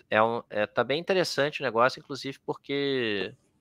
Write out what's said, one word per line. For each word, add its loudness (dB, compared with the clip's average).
é 6
um, 0
é, 0
tá 0
bem -2
interessante 0
o -6
negócio, 2
inclusive -10
porque, -2